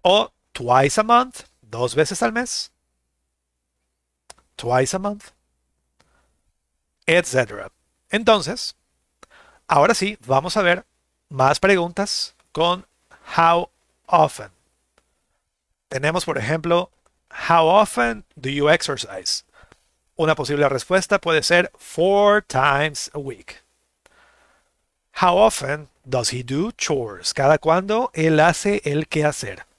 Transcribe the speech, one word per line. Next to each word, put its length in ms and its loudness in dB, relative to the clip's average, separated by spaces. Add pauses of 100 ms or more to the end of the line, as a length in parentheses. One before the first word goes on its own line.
O 280 2 (200)
twice 500 2
a 20 0
month, 360 2 (220)
dos 340 -6
veces 260 0
al 120 -2
mes. 380 -8 (1800)
Twice 400 -2
a 40 -4
month. 240 -8 (1800)
Etcétera. 640 -2 (400)
Entonces, 640 0 (920)
ahora 280 4
sí, 320 -6
vamos 280 0
a 60 0
ver 240 0 (440)
más 300 2
preguntas 760 -2 (160)
con 340 -2 (520)
how 320 4 (360)
often. 440 0 (1400)
Tenemos, 340 -4
por 140 -4
ejemplo, 520 -2 (580)
"How 200 6
often 580 2 (100)
do 140 -8
you 200 0
exercise?" 760 -2 (720)
Una 180 2
posible 340 0
respuesta 520 0
puede 220 0
ser 340 2
"four 640 2
times 720 -2
a 60 -8
week". 440 -16 (1600)
How 160 2
often 520 0 (180)
does 220 -2
he 140 -8
do 280 -4
chores? 640 -6
¿Cada 240 2
cuándo 560 -2
él 260 2
hace 460 0
el 220 -4
quehacer? 580 -4 (140)